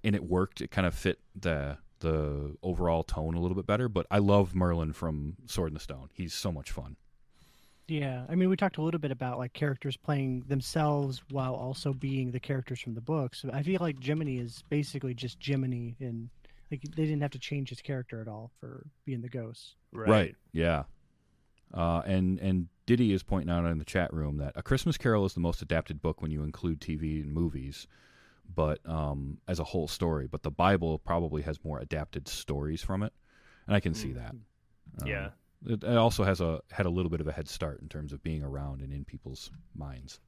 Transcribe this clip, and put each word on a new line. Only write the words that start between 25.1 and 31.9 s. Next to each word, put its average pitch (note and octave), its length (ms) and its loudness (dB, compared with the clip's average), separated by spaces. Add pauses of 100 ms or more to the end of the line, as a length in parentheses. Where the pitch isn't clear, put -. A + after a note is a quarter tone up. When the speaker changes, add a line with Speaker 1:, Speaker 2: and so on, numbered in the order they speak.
Speaker 1:
is F#2+ 80 0
the - 60 -4
most E2+ 240 0
adapted D#2+ 360 -2
book - 220 0
when D#2 80 -4
you D2+ 140 -2
include D2+ 380 -4
T D#2+ 140 -4
V D#2 260 -2
and D2 120 -6
movies, D2 540 -2 (680)
but, D#2 320 0
um, C#2+ 600 -4
as F2 120 -2
a D#2+ 40 -2
whole D#2 240 -2
story. D2+ 400 -2
But - 160 -8
the D2 80 -2
Bible E2 480 4
probably E2 420 0
has D2+ 220 -4
more D2+ 160 -4
adapted D2 480 -6